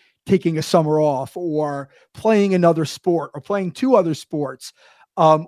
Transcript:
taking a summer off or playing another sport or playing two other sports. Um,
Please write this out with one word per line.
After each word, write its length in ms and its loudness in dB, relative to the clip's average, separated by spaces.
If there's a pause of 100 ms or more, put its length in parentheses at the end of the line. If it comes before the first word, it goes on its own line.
(260)
taking 320 0
a 60 -4
summer 360 2
off 380 -2
or 500 -4 (260)
playing 400 0
another 300 2
sport 500 -4
or 60 -12
playing 320 -6
two 240 0
other 180 2
sports. 600 -10 (420)
Um, 320 2